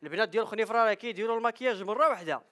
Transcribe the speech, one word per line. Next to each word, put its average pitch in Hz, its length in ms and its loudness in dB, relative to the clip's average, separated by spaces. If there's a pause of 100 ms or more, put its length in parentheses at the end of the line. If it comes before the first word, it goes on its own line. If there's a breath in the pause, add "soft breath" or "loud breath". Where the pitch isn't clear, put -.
البنات 175 260 0
ديال 202 140 0
الخنيفرة 220 420 0
راه 214 100 4
كيديروا 226 420 -4
المكياج 226 460 -2
مرة 226 260 2
واحدة. 175 440 -2